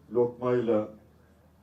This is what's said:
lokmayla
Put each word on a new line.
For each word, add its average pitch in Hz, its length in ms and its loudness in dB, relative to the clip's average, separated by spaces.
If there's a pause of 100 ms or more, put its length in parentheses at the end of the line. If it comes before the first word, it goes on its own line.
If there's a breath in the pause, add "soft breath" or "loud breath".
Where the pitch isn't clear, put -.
(140)
lokmayla 120 760 0 (720 soft breath)